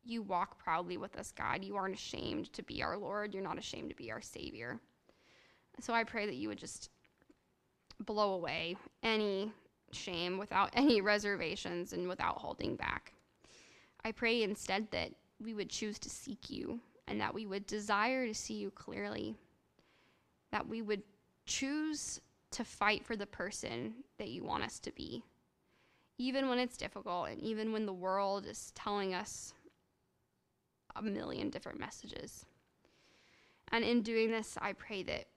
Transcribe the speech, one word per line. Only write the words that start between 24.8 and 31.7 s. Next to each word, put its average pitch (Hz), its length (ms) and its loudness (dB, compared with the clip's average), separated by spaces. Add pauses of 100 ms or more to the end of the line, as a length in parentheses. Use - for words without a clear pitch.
be, - 320 -8 (920)
even 262 320 2
when 247 100 4
it's 247 160 2
difficult 180 540 -2
and - 120 -6
even 220 300 0
when 220 140 2
the 196 80 -2
world 196 520 2
is - 260 -10
telling 202 420 0
us - 400 -6 (1400)
a - 60 -6
million - 480 -2
different - 300 -8